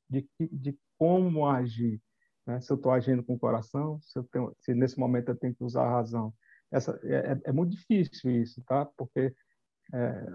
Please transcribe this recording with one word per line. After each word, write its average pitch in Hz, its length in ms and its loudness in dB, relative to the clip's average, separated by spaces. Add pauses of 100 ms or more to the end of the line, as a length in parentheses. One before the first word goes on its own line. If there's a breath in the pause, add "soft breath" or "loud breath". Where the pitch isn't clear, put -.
de 135 120 0
que, - 300 -6
de 139 260 -6 (200)
como 170 480 4
agir, 120 560 0 (440)
né? 123 160 -4
Se - 100 -4
eu 135 60 2
tô 131 120 0
agindo 127 340 2
com 127 100 -4
o 123 60 -4
coração, 139 640 -2
se - 160 -10
eu 127 60 -6
tenho, 127 360 -4
se 127 140 -2
nesse 123 240 2
momento 123 320 0
eu 120 60 0
tenho 123 200 -4
que - 80 -10
usar 123 220 0
a 120 60 2
razão. 113 420 -2 (380 soft breath)
Essa, - 320 -2
é, 135 300 0
é, 127 120 -4
é - 60 -2
muito 175 200 2
difícil 180 600 0
isso, 120 340 -2
tá? 143 200 0 (120)
Porque, 135 360 -2 (600)
é, 120 420 -4